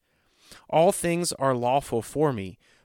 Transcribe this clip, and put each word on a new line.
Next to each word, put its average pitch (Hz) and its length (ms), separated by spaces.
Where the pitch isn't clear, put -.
All 165 220
things 175 440
are 135 200
lawful 123 480
for 147 300
me, 98 260